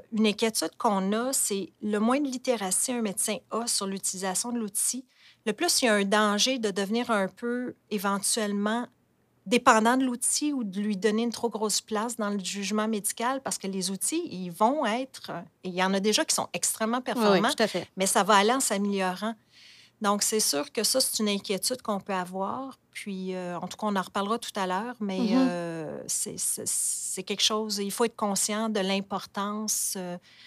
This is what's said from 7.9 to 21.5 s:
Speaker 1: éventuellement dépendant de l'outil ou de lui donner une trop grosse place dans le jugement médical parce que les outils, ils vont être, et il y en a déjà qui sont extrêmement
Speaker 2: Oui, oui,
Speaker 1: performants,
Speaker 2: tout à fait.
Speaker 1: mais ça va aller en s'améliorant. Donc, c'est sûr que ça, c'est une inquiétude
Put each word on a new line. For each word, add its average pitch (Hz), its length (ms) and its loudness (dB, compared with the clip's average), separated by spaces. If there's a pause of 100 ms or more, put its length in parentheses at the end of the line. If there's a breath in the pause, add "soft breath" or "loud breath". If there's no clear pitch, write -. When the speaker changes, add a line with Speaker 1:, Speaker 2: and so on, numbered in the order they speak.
Speaker 1:
éventuellement 202 960 0 (600)
dépendant 233 500 6
de 262 80 2
l'outil 254 480 0
ou 254 120 -2
de 196 160 -4
lui 208 160 0
donner 214 260 2
une 240 100 0
trop 233 160 -2
grosse 214 320 -2
place 220 360 -4
dans 208 140 -2
le 202 100 -2
jugement 196 480 -2
médical 233 540 -2
parce - 160 -4
que 190 100 -6
les 190 240 -2
outils, 311 380 -2
ils 185 200 -6
vont 247 340 2
être, 247 460 -4 (320)
et 185 60 -8
il 180 60 -6
y 185 100 2
en 190 100 4
a 196 60 2
déjà 214 240 2
qui - 100 0
sont - 180 -2
extrêmement 220 460 -2
Speaker 2:
Oui, 262 80 -6
oui, 233 80 -2
Speaker 1:
performants, 208 360 4
Speaker 2:
tout 294 120 0
à 208 60 4
fait. 175 280 -4
Speaker 1:
mais 190 100 2
ça 196 180 4
va 208 100 6
aller 202 180 6
en 269 80 2
s'améliorant. 202 720 0 (680 loud breath)
Donc, 208 200 2
c'est 220 180 2
sûr 285 320 0
que 226 100 0
ça, 262 180 2
c'est - 220 0
une 208 60 2
inquiétude 202 520 -2